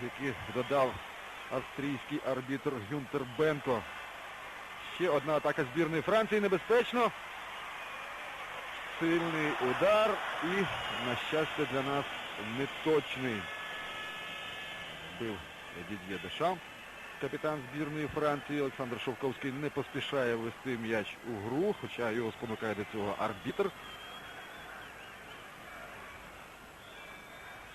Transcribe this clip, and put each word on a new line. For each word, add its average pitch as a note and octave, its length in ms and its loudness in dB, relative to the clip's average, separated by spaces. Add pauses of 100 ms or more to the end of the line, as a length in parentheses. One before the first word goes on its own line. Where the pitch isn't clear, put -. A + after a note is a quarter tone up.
які B2+ 320 -2 (200)
додав B2+ 400 4 (580)
австрійський C3+ 680 0 (100)
арбітр C3 400 0 (200)
Гюнтер C#3+ 300 0 (160)
Бенко. C#3+ 440 4 (1120)
Ще F3+ 140 4
одна D3 240 6
атака D3 400 6
збірної D#3+ 280 4
Франції, G#3+ 400 6
небезпечно. A3 680 6 (1900)
Сильний E3 520 4 (100)
удар F3+ 480 8 (340)
і, F3+ 180 4 (460)
на B2 80 2 (140)
щастя D3+ 420 2
для C3+ 100 4
нас, C#3 240 2 (520)
неточний. C3 840 2 (1800)
Бив A2 160 0 (540)
Дід'є F#2+ 340 -4
Дешам, D#3+ 340 2 (640)
капітан D3+ 380 0 (140)
збірної D3+ 340 -2
Франції. D3 540 2
Олександр B2+ 400 -2
Шовковський C3 500 0
не C#3+ 180 -2
поспішає C3 640 0
ввести A#2 420 -2
м'яч A2 400 0 (120)
у G#2+ 180 -2
гру, E3+ 340 4
хоча A#2+ 300 0
його A2+ 200 2
спонукає A2 440 -2
до G2+ 80 -2 (100)
цього G2+ 260 0
арбітр. A2 520 0 (4000)